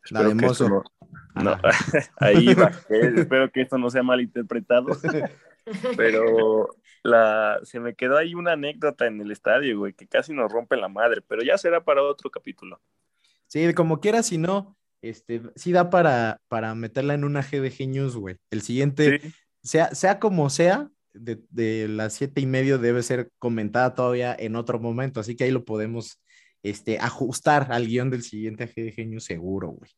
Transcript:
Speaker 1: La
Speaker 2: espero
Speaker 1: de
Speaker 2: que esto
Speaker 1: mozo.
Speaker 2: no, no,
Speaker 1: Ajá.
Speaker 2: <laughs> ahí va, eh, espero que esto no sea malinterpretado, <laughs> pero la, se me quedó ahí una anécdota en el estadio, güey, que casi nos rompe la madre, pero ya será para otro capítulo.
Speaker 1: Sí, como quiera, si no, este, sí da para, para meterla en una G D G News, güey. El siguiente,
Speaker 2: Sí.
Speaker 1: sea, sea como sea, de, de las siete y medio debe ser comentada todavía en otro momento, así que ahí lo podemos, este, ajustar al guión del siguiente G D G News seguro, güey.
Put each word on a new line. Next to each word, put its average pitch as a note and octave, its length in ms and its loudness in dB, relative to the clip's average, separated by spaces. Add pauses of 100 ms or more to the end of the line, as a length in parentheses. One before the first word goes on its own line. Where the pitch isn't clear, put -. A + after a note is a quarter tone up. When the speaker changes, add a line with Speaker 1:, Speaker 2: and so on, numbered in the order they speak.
(120)
Speaker 1:
La A2 80 -4
Speaker 2:
espero G#2+ 100 4
Speaker 1:
de G#2+ 80 0
Speaker 2:
que A#2+ 80 2
esto B2+ 240 2
Speaker 1:
mozo. G2 140 0 (500)
Speaker 2:
no, - 100 -4
no, G2 80 2 (120)
Speaker 1:
Ajá. A2+ 80 6 (420)
Speaker 2:
<laughs> - 40 -20
ahí A#2+ 360 8
va, F3 180 6 (180)
eh, A#2 260 4
espero C3 360 2
que C3 120 -2
esto C3 160 -2
no B2 100 -2
sea B2 140 0
malinterpretado, B2 840 0
<laughs> F3 1120 -6
pero A2 720 2 (320)
la, A2 640 4
se A#2+ 160 -14
me A#2+ 160 -8
quedó C3 220 0
ahí E3+ 180 -2
una F3 160 -2
anécdota D3 560 -2
en G#2+ 120 -4
el G#2 120 -10
estadio, A#2 480 0
güey, G2+ 140 -4
que - 140 -20
casi C#3+ 240 0
nos A#2+ 200 -2
rompe A#2 260 -2
la G2 120 -4
madre, G#2+ 380 0
pero A2 140 -4
ya D#3 160 2
será E3+ 260 0
para C#3+ 200 2
otro C#3+ 260 -4
capítulo. - 500 -16 (680)
Speaker 1:
Sí, D#3+ 260 0
como D#3+ 260 0
quiera, G#3+ 220 2
si F#3 160 -4
no, F#3+ 400 -4 (240)
este, A#2 400 -10 (140)
sí - 160 -6
da F3 180 4
para, C3 500 2 (100)
para A2+ 260 -4
meterla C3 400 -4
en C#3+ 80 -4
una C#3+ 180 -2
G C#3 200 -4
D C3 100 -4
G C3 180 -8
News, C3+ 260 -4
güey. F#2+ 220 -10 (140)
El A2 100 -4
siguiente, C#3+ 600 2
Speaker 2:
Sí. D#3 120 -16 (280)
Speaker 1:
sea, D#3 320 0
sea G3+ 260 0
como F3 300 2
sea, G3 400 2 (240)
de, A2+ 360 -10
de A2 380 -2
las G#2+ 260 -4
siete C#3 280 -4
y C3+ 40 0
medio C3 320 2
debe A#2+ 260 2
ser B2 360 -4
comentada A#2+ 560 0
todavía B2 420 0
en A2 180 -6
otro A#2 240 -4
momento, A#2+ 400 -6
así A2+ 160 -8
que C3 80 -2
ahí B2+ 80 2
lo B2+ 140 -2
podemos, A2 560 -8 (420)
este, G#2 340 -6
ajustar C3 720 0
al A#2+ 140 -2
guión B2 240 -2
del B2 140 -6
siguiente A2 440 -10
G A2+ 160 -10
D A2 100 -10
G A2+ 140 -10
News A2 160 -12
seguro, F2+ 460 -8
güey. - 280 -18